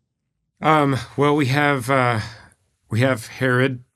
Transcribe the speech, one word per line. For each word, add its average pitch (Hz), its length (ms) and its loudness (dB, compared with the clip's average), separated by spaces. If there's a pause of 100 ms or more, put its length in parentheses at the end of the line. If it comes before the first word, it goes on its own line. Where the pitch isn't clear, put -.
(600)
Um, 147 380 2 (200)
well, 143 180 2
we 147 120 0
have, 139 440 0
uh, 123 280 2 (720)
we 110 120 -2
have 127 260 0
Herod. 127 560 -2 (120)